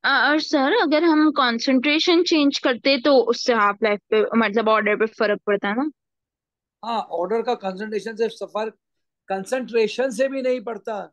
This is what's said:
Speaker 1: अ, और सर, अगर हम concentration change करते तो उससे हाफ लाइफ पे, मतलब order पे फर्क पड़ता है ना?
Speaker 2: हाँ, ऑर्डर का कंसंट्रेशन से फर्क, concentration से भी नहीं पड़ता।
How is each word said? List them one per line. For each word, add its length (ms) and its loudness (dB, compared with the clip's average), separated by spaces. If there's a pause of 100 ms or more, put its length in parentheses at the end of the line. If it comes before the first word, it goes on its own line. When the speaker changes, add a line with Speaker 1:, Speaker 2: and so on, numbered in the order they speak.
Speaker 1:
अ, 260 2
और 100 2
सर, 420 0
अगर 220 2
हम 260 4
concentration 920 2
change 340 2
करते 420 0
तो 220 4
उससे 320 0
हाफ 280 2
लाइफ 180 0 (100)
पे, 280 2
मतलब 300 0
order 280 2
पे 100 0
फर्क 400 -2
पड़ता 220 -2
है 80 -2
ना? 140 -4 (960)
Speaker 2:
हाँ, 160 -4
ऑर्डर 420 -4
का 120 -2
कंसंट्रेशन 640 -8
से 300 -6
फर्क, 280 -6 (540)
concentration 840 -2
से 180 -2
भी 140 -6
नहीं 180 -2
पड़ता। 520 -10